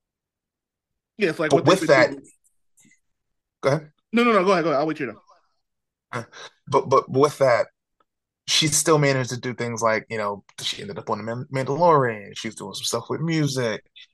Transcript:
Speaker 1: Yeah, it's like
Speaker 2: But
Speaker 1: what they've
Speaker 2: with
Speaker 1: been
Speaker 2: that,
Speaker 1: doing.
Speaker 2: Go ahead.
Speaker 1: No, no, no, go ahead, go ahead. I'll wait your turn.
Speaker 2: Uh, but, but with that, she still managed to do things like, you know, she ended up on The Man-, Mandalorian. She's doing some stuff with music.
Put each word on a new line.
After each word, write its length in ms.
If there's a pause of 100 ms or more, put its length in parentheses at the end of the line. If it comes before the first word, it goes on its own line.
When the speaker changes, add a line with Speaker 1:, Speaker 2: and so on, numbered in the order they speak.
(1160)
Speaker 1:
Yeah, 120
it's 100
like 100
Speaker 2:
But 160
Speaker 1:
what 0
they've 160
Speaker 2:
with 80
Speaker 1:
been 100
Speaker 2:
that, 120
Speaker 1:
doing. 120 (1400)
Speaker 2:
Go 80
ahead. 220 (220)
Speaker 1:
No, 100
no, 80
no, 140
go 60
ahead, 120
go 60
ahead. 120
I'll 60
wait 120
your 100
turn. 80 (920)
Speaker 2:
Uh, 120 (440)
but, 200
but 220
with 300
that, 280 (800)
she 200
still 320
managed 320
to 80
do 140
things 280
like, 280
you 80
know, 260 (180)
she 200
ended 180
up 100
on 80
The 60
Man-, 280
Mandalorian. 840
She's 180
doing 180
some 100
stuff 260
with 120
music. 600 (300)